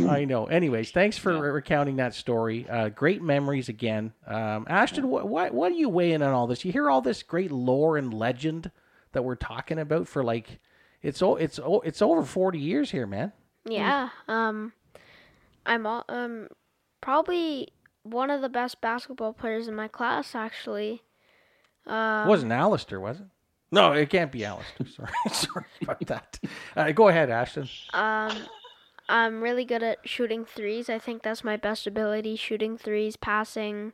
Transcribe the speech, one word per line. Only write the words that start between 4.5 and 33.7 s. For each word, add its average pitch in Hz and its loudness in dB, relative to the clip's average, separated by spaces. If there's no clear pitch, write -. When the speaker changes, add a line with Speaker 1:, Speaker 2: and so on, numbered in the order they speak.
Speaker 1:
Ashton, 254 2
Speaker 2:
Yeah. 254 0
Speaker 1:
wh-, - -2
wh-, - -4
what 320 2
do 349 0
you 302 2
weigh 175 4
in 156 2
on 139 4
all 120 2
this? 123 -4
You 180 -2
hear 285 2
all 262 4
this 247 -2
great 170 -2
lore 135 4
and 131 -2
legend 131 -2
that 131 0
we're 127 -2
talking 131 -6
about 156 0
for, 139 -2
like, 117 -2
it's 151 -4
o-, 196 6
it's 156 -2
o-, 160 2
it's 156 -4
over 160 6
forty 185 0
years 208 0
here, 127 -2
man. 107 -4
Speaker 3:
Yeah. 240 0
Um, 220 -2
I'm 226 0
all, 233 -4
um, 240 -6
probably 320 0
one 247 -2
of 285 0
the 262 -2
best 247 -4
basketball 233 -4
players 226 -4
in 214 -6
my 214 -6
class, 247 -2
actually. 220 -6
Um, 220 0
Speaker 1:
It - 6
wasn't 131 4
Alistair, 143 2
was 117 -6
it? 196 -18
No, 175 4
it 147 2
can't 165 0
be 113 -6
Alistair. - -8
<laughs> - -
Sorry, - -12
sorry - -4
about - -4
that. - -8
Uh, 156 2
go 208 8
ahead, 160 6
Ashton. 123 -2
Speaker 3:
Um, 214 0
I'm 226 2
really 240 0
good 233 0
at 226 0
shooting 226 -2
threes. 220 -6
I 226 -2
think 233 -8
that's 220 -4
my 214 0
best 214 -4
ability: 214 -2
shooting 220 -2
threes, 214 -2
passing. 214 -4